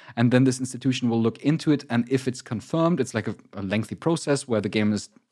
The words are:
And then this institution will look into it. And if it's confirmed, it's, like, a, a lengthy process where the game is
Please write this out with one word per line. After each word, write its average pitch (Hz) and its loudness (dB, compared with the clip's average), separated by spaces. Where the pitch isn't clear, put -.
And 120 2
then 127 6
this 127 2
institution 127 -2
will 113 2
look 113 0
into 156 0
it. 143 0
And 120 0
if 131 0
it's - -6
confirmed, 165 0
it's, 143 -4
like, 110 -2
a, 107 -6
a 101 -10
lengthy 104 -2
process 143 -2
where 110 0
the 101 -4
game 107 0
is 101 -4